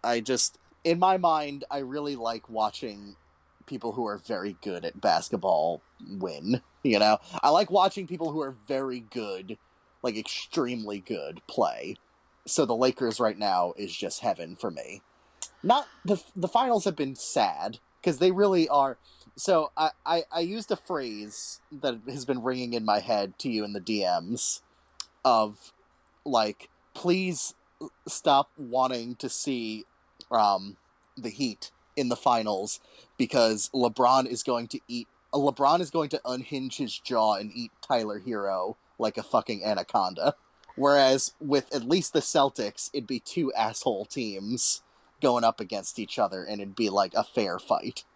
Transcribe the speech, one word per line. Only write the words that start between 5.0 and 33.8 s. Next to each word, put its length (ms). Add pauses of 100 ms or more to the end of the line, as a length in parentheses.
win, 540 (200)
you 160
know? 200 (240)
I 80
like 200
watching 360
people 260
who 80
are 160 (100)
very 340
good, 580 (440)
like, 140
extremely 840
good 460
play. 500 (500)
So 180
the 100
Lakers 460
right 180
now 380
is 180
just 260
heaven 360
for 140
me. 320 (600)
Not, 240 (160)
the, 160 (160)
the 140
finals 380
have 100
been 180
sad, 640 (240)
'cause 180
they 100
really 400
are. 260 (400)
So 400
I, 140 (160)
I, 160 (100)
I 80
used 300
a 60
phrase 840 (100)
that 380
has 160
been 180
ringing 300
in 140
my 140
head 400
to 100
you 140
in 100
the 60
D 220
Ms 600 (640)
of, 460 (520)
like, 440 (260)
please 600 (520)
stop 500
wanting 600
to 120
see, 560 (460)
um, 460 (400)
the 140
Heat 420 (240)
in 140
the 60
finals, 600 (400)
because 560
LeBron 540